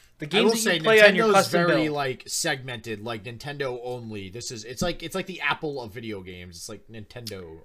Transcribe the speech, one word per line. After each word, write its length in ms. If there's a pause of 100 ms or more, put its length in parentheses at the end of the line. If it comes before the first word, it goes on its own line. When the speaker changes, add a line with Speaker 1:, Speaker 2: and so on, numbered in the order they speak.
(200)
Speaker 1:
the 80
Speaker 2:
I 20
Speaker 1:
games 160
Speaker 2:
will 60
Speaker 1:
that 40
you 80
Speaker 2:
say 160
Speaker 1:
play 260
on 80
your 140
Speaker 2:
Nintendo's 60
Speaker 1:
custom 340
Speaker 2:
very, 160
Speaker 1:
build 120
Speaker 2:
like, 320
segmented, 760
like, 220
Nintendo 580
only. 460
This 220
is, 120
it's 180
like, 220
it's 120
like 100
the 160
Apple 400
of 120
video 280
games. 340
It's 140
like 200
Nintendo, 760